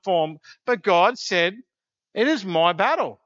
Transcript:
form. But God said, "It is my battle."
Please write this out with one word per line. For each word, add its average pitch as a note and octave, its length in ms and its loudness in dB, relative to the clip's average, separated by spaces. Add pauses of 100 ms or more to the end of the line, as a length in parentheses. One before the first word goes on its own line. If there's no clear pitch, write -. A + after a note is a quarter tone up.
form. D#3+ 340 -2 (300)
But A#3+ 160 -2
God G#3 340 2
said, F3+ 380 -2 (580)
"It A3+ 140 0
is C#4 180 -2
my E3+ 280 2
battle." G3 520 -2